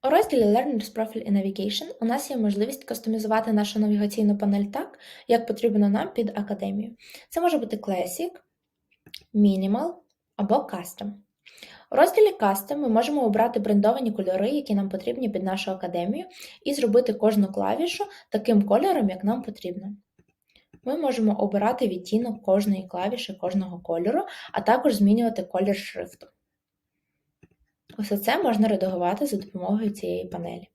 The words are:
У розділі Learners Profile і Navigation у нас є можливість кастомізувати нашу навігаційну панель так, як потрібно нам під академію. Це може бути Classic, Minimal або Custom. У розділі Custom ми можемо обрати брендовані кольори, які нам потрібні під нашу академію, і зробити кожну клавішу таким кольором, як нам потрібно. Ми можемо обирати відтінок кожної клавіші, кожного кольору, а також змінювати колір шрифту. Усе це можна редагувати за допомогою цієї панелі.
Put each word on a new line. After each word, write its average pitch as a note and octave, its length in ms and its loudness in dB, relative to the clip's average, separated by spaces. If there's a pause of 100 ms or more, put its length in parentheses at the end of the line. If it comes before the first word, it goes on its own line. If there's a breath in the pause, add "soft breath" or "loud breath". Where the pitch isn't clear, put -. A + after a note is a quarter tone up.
У C4 80 2
розділі D#4 340 4
Learners A#3 500 2
Profile A3 240 -4
і G#3+ 120 -6
Navigation G3 680 -2
у A#3 40 -4
нас C4 260 -2
є C4+ 60 -6
можливість G#3+ 480 0
кастомізувати A3 680 -2
нашу G#3 260 2
навігаційну G#3 600 2
панель G3+ 260 2
так, - 340 -8 (300 loud breath)
як A#3 180 4
потрібно G#3 420 2
нам G#3+ 200 0
під G#3+ 300 -4
академію. G3+ 580 -6 (340 loud breath)
Це E4 100 -2
може E4+ 180 2
бути A3 180 -4
Classic, G#3+ 540 -4 (1040)
Minimal G#3 580 2 (440)
або G#3 180 0
Custom. G3+ 580 -4 (800 loud breath)
У - 60 -2
розділі F#4+ 440 6
Custom G3+ 360 0
ми D4 120 -2
можемо B3+ 360 2
обрати A3 360 2
брендовані G#3+ 520 2
кольори, F#3+ 360 -2
які C#4 260 -2
нам G3 140 0
потрібні A#3+ 400 -4
під F#3+ 140 -4
нашу F#3+ 280 -4
академію, F#3 540 -4 (400 loud breath)
і C#4+ 100 0
зробити A#3+ 380 2
кожну G#3 400 2
клавішу A#3+ 520 -2 (260 loud breath)
таким G#3+ 320 2
кольором, B3 480 2
як F#3 140 -8
нам A#3+ 180 -2
потрібно. G3 540 -10 (880 soft breath)
Ми C4 120 -4
можемо B3 360 2
обирати G#3 560 0
відтінок G#3+ 540 -4
кожної G3 460 2
клавіші, G3 460 -6
кожного F3+ 460 -4
кольору, F3+ 400 0 (320 loud breath)
а - 80 -2
також B3+ 340 4
змінювати G#3 480 4
колір G3 340 0
шрифту. - 500 -12 (1700)
Усе G#3 200 -2
це C4 240 0
можна A3 260 2
редагувати F#3+ 580 0
за A#3 100 -4
допомогою G3 540 -4
цієї F3+ 380 -6
панелі. F3 460 -10